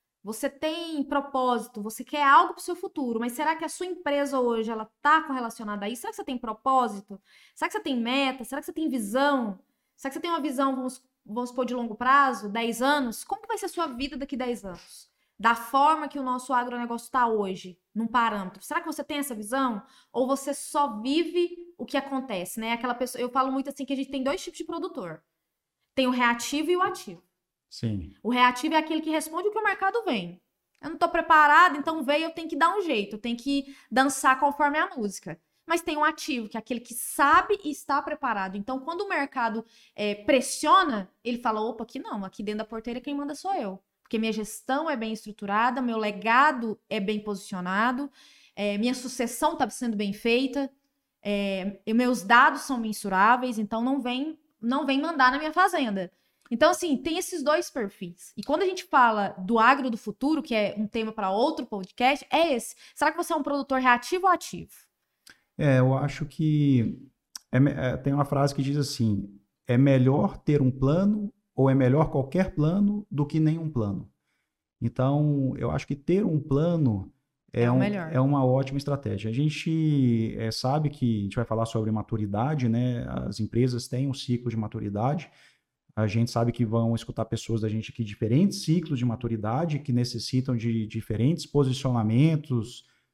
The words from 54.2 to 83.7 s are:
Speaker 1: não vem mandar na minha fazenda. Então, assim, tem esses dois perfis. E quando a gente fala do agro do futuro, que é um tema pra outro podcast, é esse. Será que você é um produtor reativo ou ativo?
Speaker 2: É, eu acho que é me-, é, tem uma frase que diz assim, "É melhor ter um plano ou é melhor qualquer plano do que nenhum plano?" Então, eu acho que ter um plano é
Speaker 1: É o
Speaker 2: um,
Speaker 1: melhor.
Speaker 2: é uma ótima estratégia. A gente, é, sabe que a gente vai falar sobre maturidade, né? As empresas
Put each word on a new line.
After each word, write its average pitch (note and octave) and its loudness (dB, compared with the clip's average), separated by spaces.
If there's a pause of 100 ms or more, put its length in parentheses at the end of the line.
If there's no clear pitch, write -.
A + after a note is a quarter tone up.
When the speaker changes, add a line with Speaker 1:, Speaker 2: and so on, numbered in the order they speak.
Speaker 1:
não C4 0
vem C4+ 2
mandar D4+ 4
na C#4 0
minha D4 -4
fazenda. C4+ 2 (400)
Então, B3+ 4
assim, C#4+ 0
tem E4 -2
esses F4 -6
dois D#4 2
perfis. G3 -8
E G#3+ -8
quando D#4 0
a G4 2
gente F#4 -4
fala A3+ 2
do F#3+ 0
agro B3 4
do A3+ -4
futuro, C#4 -2
que - -4
é G#3 0
um G#3+ -2
tema A3 -4
pra G3+ -4
outro C4 0
podcast, A#3+ -2
é D#4+ 2
esse. A3+ -6 (220)
Será D4+ 2
que D#4+ -6
você E4+ -2
é - 2
um D4 0
produtor C4+ -2
reativo B3+ 2
ou F#4 6
ativo? F3+ -4 (840)
Speaker 2:
É, C3+ 4
eu C3 4
acho C#3+ -4
que D3 2 (540)
é B2 4
me-, C#3+ 6
é, C#3 -2
tem C#3 -2
uma C#3+ 2
frase C#3 0
que C#3+ 0
diz C#3 0
assim, A2 0 (380)
"É B2 4
melhor C3+ 4
ter D3 2
um B2+ 4
plano F#3+ 2 (200)
ou C3+ 4
é C3 4
melhor C3+ 4
qualquer D#3+ 0
plano G3+ 2
do C#3+ 0
que D#3 0
nenhum D#3 2
plano?" G#2+ -2 (720)
Então, C#3 2
eu B2+ -2
acho D3 -4
que C#3+ -4
ter F#3 0
um D#3+ 0
plano C#3 0 (400)
é A#2 2
Speaker 1:
É A#2+ 4
o - 4
Speaker 2:
um, B2 6
Speaker 1:
melhor. G3 0
Speaker 2:
é B2+ 2
uma C#3 4
ótima C3 2
estratégia. A2 -4
A - -4
gente, C#3+ 2
é, A2+ -4
sabe C#3+ 0
que A#2 0
a G2+ -2
gente G2 -6
vai A#2 0
falar A2+ 0
sobre A2 -2
maturidade, A2 -2
né? A#2+ 0
As B2 -6
empresas A#2 0